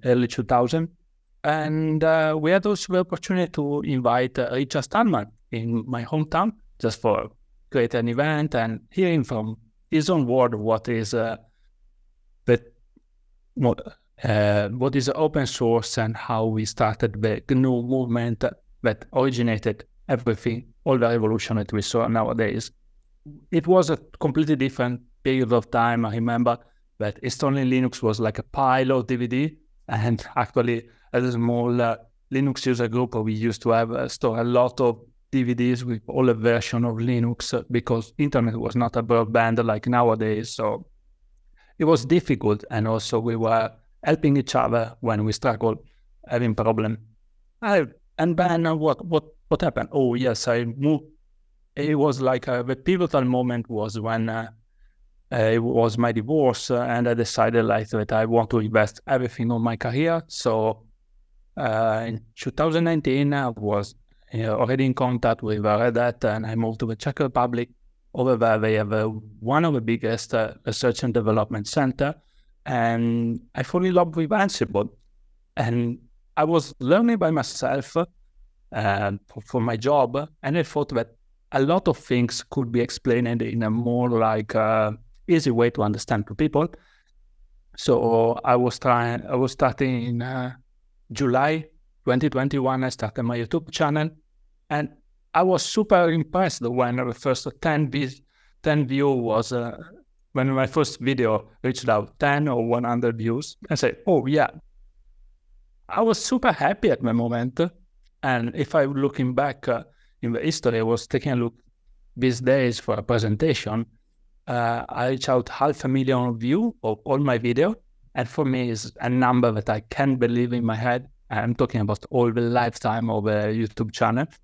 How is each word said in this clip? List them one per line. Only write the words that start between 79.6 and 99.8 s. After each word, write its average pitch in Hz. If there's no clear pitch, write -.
my 117
job, 135
and 143
I 165
thought 147
that 113
a 139
lot 165
of 165
things -
could 123
be 120
explained 120
in 113
a 110
more, 120
like, 110
uh, 110
easy 160
way 120
to 117
understand 104
to -
people. 151
So 117
I 123
was 123
trying, 120
I -
was 127
starting 127
in, 120
uh, 127
July 143
twenty 127
twenty-one, 131
I 127
started 120
my 120
YouTube 160
channel, 151
and 147
I 165
was 185
super 202
impressed 165
when 123
the 123
first -
ten 151
vis-, 131
ten 151
view 139
was, 117
uh, 117